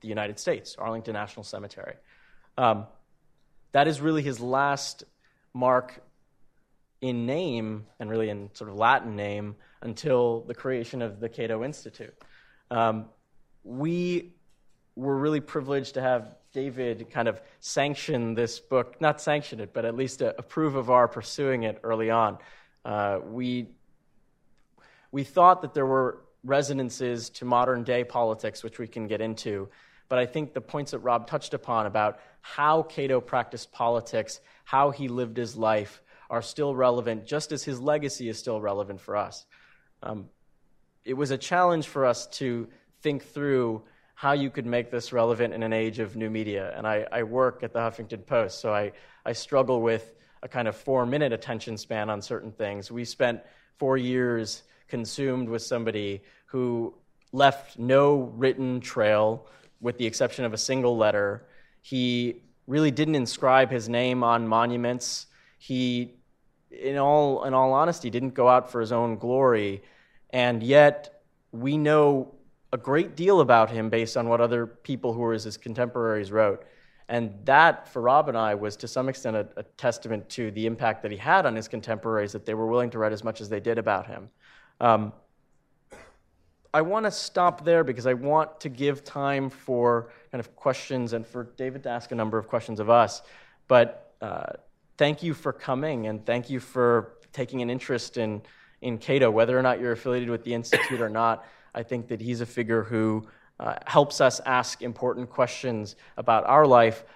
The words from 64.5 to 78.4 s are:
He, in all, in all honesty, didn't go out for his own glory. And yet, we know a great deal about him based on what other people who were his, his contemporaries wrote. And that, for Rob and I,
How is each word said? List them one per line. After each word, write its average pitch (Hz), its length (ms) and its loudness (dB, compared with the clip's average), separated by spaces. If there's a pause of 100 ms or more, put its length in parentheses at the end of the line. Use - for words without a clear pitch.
He, 123 560 -4 (560)
in 135 260 -4
all, 143 460 4
in 131 120 0
all 131 180 6
honesty, 156 360 2
didn't 123 260 -4
go 123 140 6
out 127 220 8
for 120 100 -4
his 110 120 -2
own 117 240 0
glory. 120 640 2 (480)
And 123 320 0
yet, 143 600 6 (280)
we 131 260 -2
know 147 600 4 (380)
a 123 40 -2
great 151 360 0
deal 180 280 6
about 117 280 8
him 110 200 -2
based 113 260 0
on 117 140 0
what 117 100 4
other 117 260 2
people 123 460 -6
who 117 80 -6
were 117 140 0
his, 104 100 -4
his 107 140 -12
contemporaries 113 760 -4
wrote. 107 320 4 (420)
And 113 280 -4 (100)
that, 151 440 6
for 127 120 -8
Rob 135 300 4
and 117 80 -2
I, 107 160 2